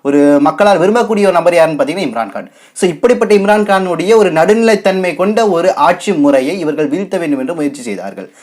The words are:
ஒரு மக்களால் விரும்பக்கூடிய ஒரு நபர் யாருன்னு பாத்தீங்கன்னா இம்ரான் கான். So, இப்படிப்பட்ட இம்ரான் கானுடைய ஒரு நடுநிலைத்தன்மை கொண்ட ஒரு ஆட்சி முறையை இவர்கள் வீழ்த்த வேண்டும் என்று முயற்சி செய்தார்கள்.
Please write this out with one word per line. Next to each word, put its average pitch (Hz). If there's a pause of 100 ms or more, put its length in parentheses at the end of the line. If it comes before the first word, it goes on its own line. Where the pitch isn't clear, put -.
ஒரு 143
மக்களால் 175
விரும்பக்கூடிய 208
ஒரு 196
நபர் 175
யாருன்னு 160
பாத்தீங்கன்னா 160
இம்ரான் 113
கான். 92 (220)
So, 185
இப்படிப்பட்ட 214
இம்ரான் 208
கானுடைய 180
ஒரு 190
நடுநிலைத்தன்மை 190
கொண்ட 208
ஒரு 175
ஆட்சி 175
முறையை 143
இவர்கள் 151
வீழ்த்த 185
வேண்டும் 151
என்று 135
முயற்சி 147
செய்தார்கள். 98 (100)